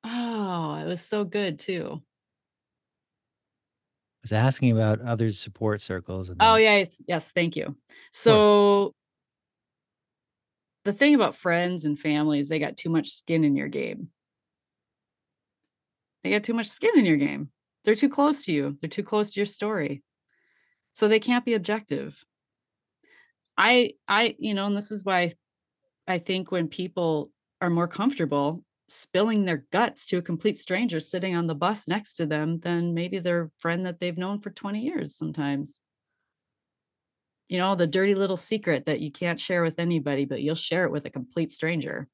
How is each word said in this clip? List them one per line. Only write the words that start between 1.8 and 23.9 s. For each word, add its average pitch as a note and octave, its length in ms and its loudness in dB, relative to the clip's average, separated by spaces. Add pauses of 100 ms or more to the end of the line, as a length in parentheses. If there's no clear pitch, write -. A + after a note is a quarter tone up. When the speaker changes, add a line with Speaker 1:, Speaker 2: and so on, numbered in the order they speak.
Speaker 2:
I - 0 - (2250)
was A2+ 80 -8
asking B2 400 2
about G#2+ 300 2
other A2+ 300 0
support G#2 500 -4
circles F#2+ 480 -8
and F2+ 120 -12
Speaker 1:
Oh, A3 120 8
Speaker 2:
then A3 100 6
Speaker 1:
yeah, G#3+ 120 6
it's, F#3 320 0
yes, E3+ 240 -4
thank E3+ 240 0
you. - 100 -6
Speaker 2:
Of C#3+ 100 -10
course. - 20 -20 (340)
Speaker 1:
So G#3 800 6 (1900)
the G3+ 80 0
thing C#4+ 220 6
about G#3 200 4
friends F3 500 0
and D3 140 -2
family D3+ 400 2
is C#3+ 100 -4
they D#3 100 0
got D3 180 -4
too - 120 -6
much D#3+ 200 0
skin E3 340 0
in C#3+ 120 4
your C#3+ 120 -2
game. C#3+ 420 -6 (2250)
They F#3+ 80 -2
got G#3 120 2
too A#3 100 -4
much A3+ 140 -2
skin A4 300 2
in A3+ 80 8
your D#3+ 120 6
game. C#3+ 320 -2 (340)
They're G#3+ 120 4
too C#4 140 2
close C#4+ 360 2
to F#3+ 80 -2
you. C#3+ 280 -2
They're D#3+ 80 -6
too G3 140 -6
close G#3 300 -2
to G3 60 -4
your G#3 60 2
story. F#3+ 580 -4 (920)
So G#3+ 140 2
they A3 120 6
can't A#3+ 260 0
be A#3+ 80 0
objective. F3+ 720 -4 (1300)
I, A#3+ 340 4 (160)